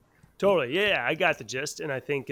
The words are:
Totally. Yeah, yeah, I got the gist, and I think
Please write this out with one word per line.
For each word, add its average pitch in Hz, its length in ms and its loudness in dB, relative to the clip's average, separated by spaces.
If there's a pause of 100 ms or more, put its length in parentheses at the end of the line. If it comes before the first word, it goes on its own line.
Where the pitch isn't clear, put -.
(400)
Totally. 165 360 2
Yeah, 202 140 2
yeah, 143 180 0
I 147 80 2
got 165 220 2
the 127 80 -12
gist, 131 340 -8
and 160 100 -6
I 131 120 -4
think 139 300 -4